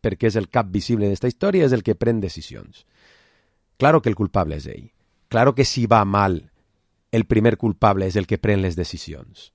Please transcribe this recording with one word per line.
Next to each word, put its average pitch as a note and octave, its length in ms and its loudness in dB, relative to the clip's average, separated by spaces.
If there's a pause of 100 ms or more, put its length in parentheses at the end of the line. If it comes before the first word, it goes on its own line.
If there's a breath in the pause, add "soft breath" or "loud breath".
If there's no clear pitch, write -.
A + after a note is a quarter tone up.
Perquè A2 260 -2
és G2+ 80 -2
el G2 140 -4
cap A2+ 180 -2
visible G2+ 400 -2
d'esta G2+ 220 -2
història, F#3+ 340 0
és B2+ 80 4
el A2+ 140 0
que G#2+ 80 0
pren A2+ 260 -2
decisions. - 640 -12 (920 soft breath)
Claro D3+ 240 4
que A#2+ 80 0
el G2 80 -4
culpable E2+ 400 -2
és C#2+ 80 -14
ell. C#2 240 -18 (380)
Claro A#2+ 260 2
que C3 100 2
si A#2 220 -2
va G#2+ 180 4
mal G2 460 0 (600)
el A2+ 160 0
primer A2 320 4
culpable G2 480 0
és F#2 80 -4
el F#2+ 100 -2
que G2+ 140 -4
pren G2+ 240 0
les F2+ 100 -2
decisions. - 800 -12